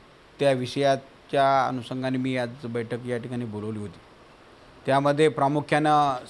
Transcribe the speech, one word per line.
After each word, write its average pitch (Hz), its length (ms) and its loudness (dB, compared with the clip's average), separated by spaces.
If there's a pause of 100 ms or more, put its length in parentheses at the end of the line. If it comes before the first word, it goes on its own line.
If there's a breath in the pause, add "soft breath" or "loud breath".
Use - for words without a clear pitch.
(400)
त्या 139 120 4
विषयाच्या 135 1160 0
अनुषंगाने 131 500 -4
मी 127 200 -2
आज 123 120 -2 (160)
बैठक 117 400 -6
या 123 120 -4
ठिकाणी 123 280 -6
बोलवली 107 340 -6
होती. 98 200 -12 (840)
त्यामध्ये 143 420 4
प्रामुख्यानं 147 880 2 (140)